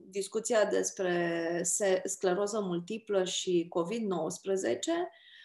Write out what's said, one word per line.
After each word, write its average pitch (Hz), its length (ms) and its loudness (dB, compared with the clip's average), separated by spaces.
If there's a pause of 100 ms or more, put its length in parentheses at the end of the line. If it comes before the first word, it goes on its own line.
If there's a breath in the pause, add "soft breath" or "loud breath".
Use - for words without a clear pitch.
discuția 208 560 0
despre 175 960 0
se-, 190 420 2
scleroză 202 540 0
multiplă 190 640 -2
și 180 460 0
covid 185 320 -2
nouăsprezece, 190 1080 -2 (340 loud breath)